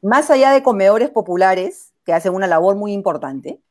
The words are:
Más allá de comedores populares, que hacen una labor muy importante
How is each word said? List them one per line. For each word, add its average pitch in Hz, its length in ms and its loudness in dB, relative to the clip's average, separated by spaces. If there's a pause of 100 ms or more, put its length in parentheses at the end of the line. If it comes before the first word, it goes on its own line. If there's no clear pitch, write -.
Más 254 260 0
allá 269 240 4
de 269 100 2
comedores 220 480 2
populares, 190 800 -2 (120)
que 170 80 -2
hacen 170 220 -2
una 190 120 -4
labor 180 300 2
muy 208 160 -6
importante 147 680 -8 (100)